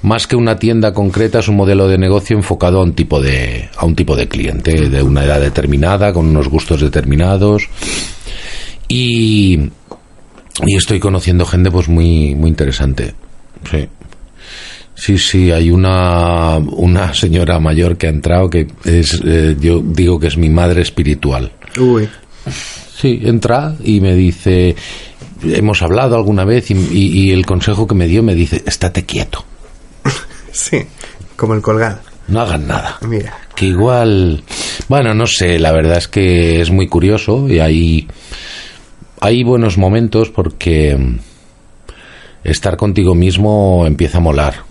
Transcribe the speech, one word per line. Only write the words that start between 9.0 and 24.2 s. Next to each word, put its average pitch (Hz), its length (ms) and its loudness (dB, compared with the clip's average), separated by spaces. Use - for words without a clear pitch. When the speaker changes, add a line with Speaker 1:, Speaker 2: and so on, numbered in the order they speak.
Speaker 1:
y 98 100 2
estoy 95 220 -2
conociendo 90 460 0
gente, 90 260 2
pues, 87 200 0
muy, 82 440 2
muy 78 140 0
interesante. 67 680 -2
Sí. 76 160 -4
Sí, 98 240 0
sí, 92 340 2
hay 82 180 2
una, 87 840 2
una 87 560 0
señora 85 480 0
mayor 82 380 0
que 82 80 -2
ha 80 40 0
entrado 85 380 0
que 82 180 0
es, 85 400 2
eh, 78 360 2
yo 85 240 2
digo 87 340 2
que 78 100 -2
es 80 100 -4
mi 82 100 2
madre 87 320 2
espiritual. 69 720 -2
Speaker 2:
Uy. 120 300 2
Speaker 1:
Sí, 120 220 0
entra 120 640 0
y 104 160 2
me 95 160 2
dice, 90 580 2